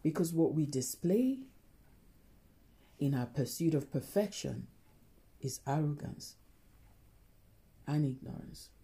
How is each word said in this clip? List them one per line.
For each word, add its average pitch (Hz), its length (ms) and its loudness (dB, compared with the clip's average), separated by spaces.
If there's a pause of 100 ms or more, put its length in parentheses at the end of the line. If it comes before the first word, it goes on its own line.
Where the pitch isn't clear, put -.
Because 165 320 0
what 160 200 4
we 151 120 2
display 185 720 0 (1600)
in 139 140 2
our 123 140 0
pursuit 156 460 0
of - 180 0
perfection 143 760 -2 (760)
is - 260 -6
arrogance 147 680 -2 (1500)
and 151 180 2
ignorance. - 640 -8 (140)